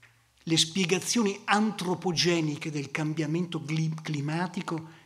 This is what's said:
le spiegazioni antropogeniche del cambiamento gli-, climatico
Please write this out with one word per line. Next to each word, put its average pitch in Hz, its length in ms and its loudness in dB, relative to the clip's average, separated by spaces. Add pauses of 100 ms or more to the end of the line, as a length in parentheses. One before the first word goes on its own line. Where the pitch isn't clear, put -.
(440)
le 165 120 2
spiegazioni 190 880 2
antropogeniche 175 1300 2
del 143 200 -4
cambiamento 156 680 -2
gli-, 160 400 0
climatico 160 1040 -4